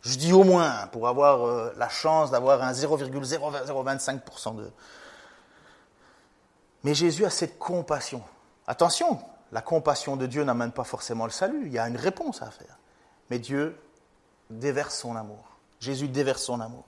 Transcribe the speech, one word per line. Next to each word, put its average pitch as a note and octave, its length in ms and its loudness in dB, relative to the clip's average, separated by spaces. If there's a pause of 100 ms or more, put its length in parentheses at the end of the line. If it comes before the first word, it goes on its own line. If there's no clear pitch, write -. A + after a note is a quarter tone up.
Je B2+ 160 -4
dis E3 160 2
au F#3+ 100 12
moins D#3+ 480 6
pour A#2 160 -2
avoir, C3 400 6
euh, A#2 300 -2
la A#2 120 -2
chance D#3 400 2
d'avoir B2+ 320 4
un B2+ 120 -2
zéro C#3+ 240 0
virgule C3+ 260 -6
zéro C#3+ 260 -4
vingt C3+ 460 -4
de. B2 760 -8 (2000)
Mais D3 100 2
Jésus E3 320 2
a F3+ 40 2
cette - 280 -4
compassion. D3+ 640 -4 (460)
Attention, F3 520 2 (320)
la A2+ 100 -6
compassion D3 540 0
de C3 120 -4
Dieu C#3 160 -2
n'amène A#2+ 300 -2
pas B2+ 100 -6
forcément A2+ 420 -6
le A#2 60 -6
salut. C4 340 -4
Il D3+ 60 -10
y A#2+ 80 -4
a A#2 80 -2
une A#2+ 100 -6
réponse F#3+ 460 -4
à A2+ 80 -14
faire. - 260 -20 (540)
Mais B2 80 -4
Dieu C#3 400 -4 (720)
déverse C3 440 -4
son A#2 200 -8
amour. G#2 420 -14 (220)
Jésus C3+ 280 -6
déverse C3+ 360 0
son B2 160 -4
amour. A#2 280 -12